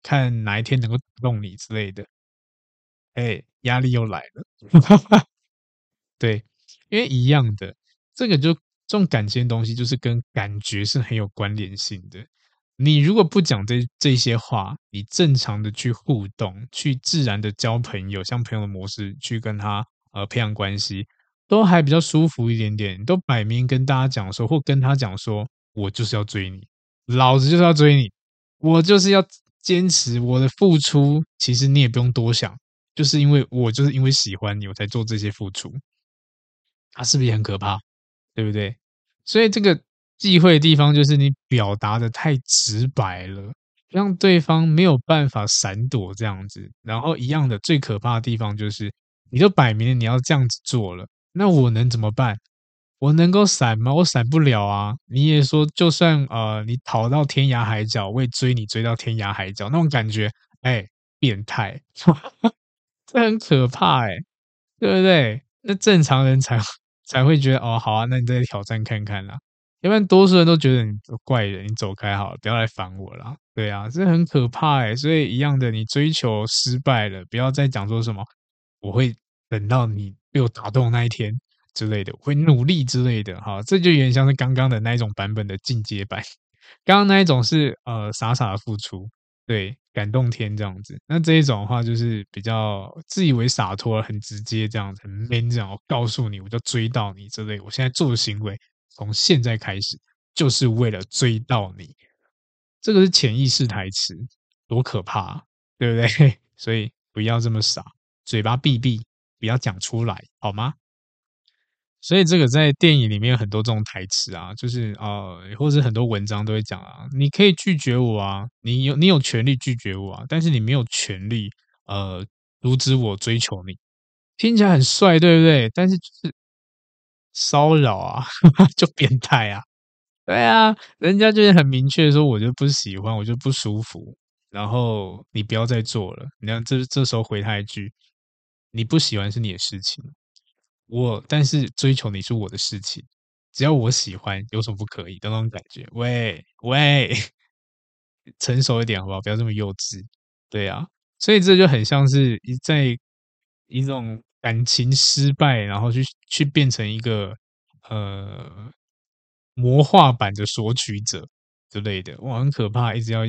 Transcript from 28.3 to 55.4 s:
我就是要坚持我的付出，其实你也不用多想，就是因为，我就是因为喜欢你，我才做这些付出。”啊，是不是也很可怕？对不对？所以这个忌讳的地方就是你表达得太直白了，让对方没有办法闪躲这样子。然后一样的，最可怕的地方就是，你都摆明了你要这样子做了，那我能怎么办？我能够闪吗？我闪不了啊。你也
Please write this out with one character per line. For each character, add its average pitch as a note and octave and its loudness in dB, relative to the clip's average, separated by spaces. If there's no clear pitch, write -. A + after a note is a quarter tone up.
我 E3 4
就 G3 4
是 F#3+ 2
要 G3 4
坚 F#3 0
持 A#2+ 0
我 B2 0
的 C3+ 4
付 F#3 6
出， C#3+ 4
其 - -2
实 C3 2
你 C#3 6
也 C3 6
不 A#2 -2
用 B2 2
多 A#2 0
想， G2+ -4
就 D#3 0
是 D3 2
因 C#3+ 6
为， C#3 4
我 B2 0
就 C3+ 0
是 C#3+ 2
因 C3 0
为 C3 2
喜 G#2+ -2
欢 G2+ -6
你， G2+ -10
我 G2 -12
才 G#2 -6
做 A2 -4
这 A2 -6
些 G#2 -4
付 G2+ -10
出。” - -14
啊， C3 -10
是 D3 2
不 C3+ 2
是 B2 2
也 A2+ 2
很 G#2+ 0
可 G#2 -4
怕？ G#2 -4
对 A2 -4
不 G#2+ -2
对？ G#2 -4
所 - 0
以 A3+ 6
这 G#3+ -2
个 F#3+ 2
忌 F#3 4
讳 F3 8
的 D3 6
地 D#3 6
方 D3 6
就 D3 6
是 C#3+ 4
你 C#3 4
表 G#2 2
达 G#2 -2
得 A#2 -2
太 C#3+ -2
直 A2 -2
白 F#2 -4
了， G2 -12
让 F#3+ -2
对 F#3 6
方 D#3+ 2
没 D#3+ 4
有 D#3+ 6
办 D3+ 0
法 G#2+ -6
闪 G#2+ -4
躲 F#2+ -6
这 G#2+ -8
样 G2 -8
子。 G2 -18
然 A2 -8
后 D#3 -4
一 B2 -8
样 C#3+ 0
的， G#2+ -4
最 D#3 0
可 G#2 -4
怕 A#2+ -2
的 A2+ -2
地 A#2 -4
方 G#2+ -6
就 G#2+ -6
是， G#2 -8
你 B2 -2
都 G3+ 8
摆 B2 4
明 A2 0
了 C3 2
你 A#2+ 0
要 A#2+ 0
这 B2+ -2
样 C3 2
子 - -8
做 G2+ -4
了， F#2 -12
那 G3 0
我 C#3 6
能 A#2 2
怎 A#2 -2
么 G#2+ -2
办？ A2+ -2
我 C#3+ 2
能 E3+ 4
够 G#3 6
闪 A#2+ 2
吗？ A#2+ 0
我 E3+ 4
闪 B2 0
不 D3+ 2
了 B2 4
啊。 G2+ -2
你 C3+ 0
也 D3+ 4